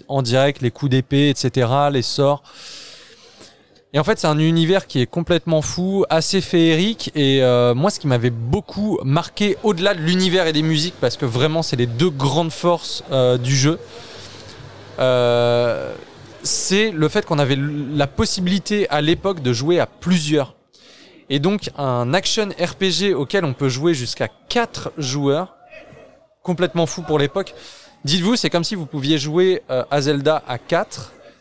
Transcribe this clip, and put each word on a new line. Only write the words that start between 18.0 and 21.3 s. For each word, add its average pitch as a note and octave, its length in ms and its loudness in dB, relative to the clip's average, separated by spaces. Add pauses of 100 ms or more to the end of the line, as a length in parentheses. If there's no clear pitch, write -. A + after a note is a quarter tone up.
possibilité G3 840 -2
à D3 100 0
l'époque E3+ 420 0
de B2 100 0
jouer C#3+ 280 0
à A#2 60 2
plusieurs. D3+ 680 0 (760)